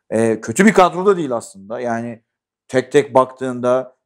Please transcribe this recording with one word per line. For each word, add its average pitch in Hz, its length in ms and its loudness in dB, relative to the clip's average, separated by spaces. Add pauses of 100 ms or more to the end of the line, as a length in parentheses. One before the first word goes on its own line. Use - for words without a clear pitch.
(100)
E, 110 300 0
kötü 117 260 0
bir 214 60 4
kadro 180 340 2
da 202 100 2
değil 147 160 -6
aslında. 110 480 -10
Yani 117 440 -8 (440)
tek 131 240 -2
tek 120 220 2
baktığında 127 920 -2